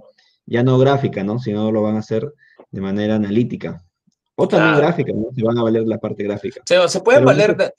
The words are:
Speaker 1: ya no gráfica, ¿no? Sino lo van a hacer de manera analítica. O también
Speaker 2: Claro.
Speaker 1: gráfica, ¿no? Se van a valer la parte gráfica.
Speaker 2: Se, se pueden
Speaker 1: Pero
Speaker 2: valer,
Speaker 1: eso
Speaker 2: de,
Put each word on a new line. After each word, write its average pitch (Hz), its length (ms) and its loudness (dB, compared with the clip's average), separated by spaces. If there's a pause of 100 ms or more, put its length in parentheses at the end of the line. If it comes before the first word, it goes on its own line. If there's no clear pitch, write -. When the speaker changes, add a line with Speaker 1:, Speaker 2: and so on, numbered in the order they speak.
(460)
Speaker 1:
ya 117 160 -2
no 131 160 4
gráfica, 127 460 2
¿no? 104 140 -4
Sino 110 340 -2
lo 110 100 0
van 107 140 0
a 110 40 -2
hacer 110 320 -6 (380)
de 98 100 -10
manera 104 360 -2
analítica. 104 680 -2 (520)
O - 120 0
también - 260 2
Speaker 2:
Claro. 147 120 4
Speaker 1:
gráfica, 139 280 -2
¿no? 107 200 -4
Se 127 80 -4
van 117 160 0
a 117 40 0
valer 113 240 0
la 107 120 -2
parte 104 260 -8
gráfica. - 420 -8
Speaker 2:
Se, 175 220 4
se 180 120 -4
pueden 233 200 4
Speaker 1:
Pero - 60 4
Speaker 2:
valer, 208 240 4
Speaker 1:
eso - 80 -2
Speaker 2:
de, - 200 -2